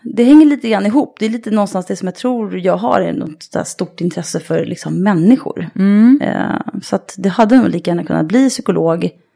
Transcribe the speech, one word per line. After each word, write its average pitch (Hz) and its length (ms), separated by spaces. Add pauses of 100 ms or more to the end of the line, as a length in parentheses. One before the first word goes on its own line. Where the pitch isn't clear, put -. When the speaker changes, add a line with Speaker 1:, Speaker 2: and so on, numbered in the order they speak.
Speaker 1:
det 233 220
hänger 302 220
lite 269 240
grann 202 160
ihop. 233 340
Det 214 60
är 220 40
lite 226 220
någonstans 202 340
det 196 100
som 185 120
jag 180 80
tror 220 440
jag 180 180
har 190 240
är 170 120
något 156 300
sådär - 220
stort - 360
intresse 170 380
för, 160 260
liksom, 170 380
människor. 196 720
Speaker 2:
Mm. 214 460
Speaker 1:
Eh, - 600
så - 120
att - 220
det 196 120
hade 220 280
nog 233 120
lika 175 220
gärna 170 120
kunnat 160 220
bli 254 240
psykolog. 170 600 (260)